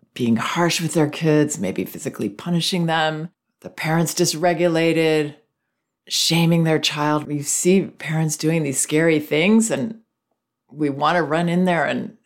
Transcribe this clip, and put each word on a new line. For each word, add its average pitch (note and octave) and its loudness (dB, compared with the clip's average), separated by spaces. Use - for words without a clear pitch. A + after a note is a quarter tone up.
being A#2 0
harsh E3+ 0
with D#3+ -4
their D3+ 2
kids, D3+ 0
maybe F#2+ -4
physically - -8
punishing E3+ -2
them, D#3 -2
the - -14
parent's E3 -2
dysregulated, D#3+ 2
shaming E3 2
their D#3 2
child. D3 -2
You C#3+ -6
see F3+ 2
parents D#3 -4
doing D#3+ 0
these C#3 -4
scary D#3+ 2
things, F#3 2
and A#2 -4
we D3 -2
want D3 0
to E3+ 2
run E3 0
in F3+ 2
there E3+ 2
and, - -6